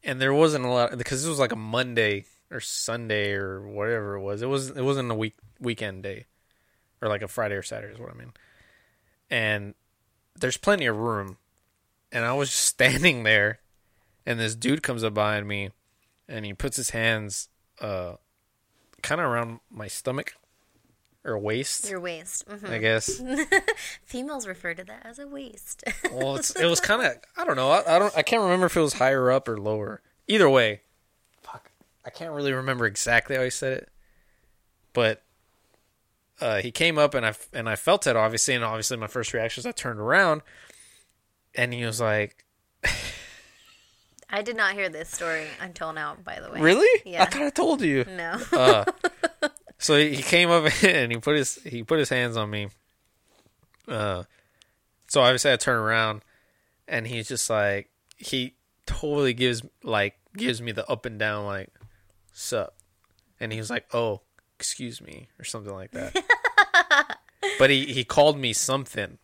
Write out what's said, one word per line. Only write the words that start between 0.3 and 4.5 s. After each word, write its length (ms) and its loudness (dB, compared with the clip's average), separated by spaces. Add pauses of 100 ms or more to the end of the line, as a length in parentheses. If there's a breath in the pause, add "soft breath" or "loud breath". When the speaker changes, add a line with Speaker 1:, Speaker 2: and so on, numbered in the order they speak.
Speaker 1:
wasn't 300 4
a 40 -2
lot, 300 2
because 240 -4
this 60 -4
was, 100 -4
like, 140 2
a 40 -4
Monday 720 0 (240)
or 100 -10
Sunday 720 -4
or 340 -6
whatever 500 -4
it 40 -6
was. 220 -6
It 40 -4
was, 240 -2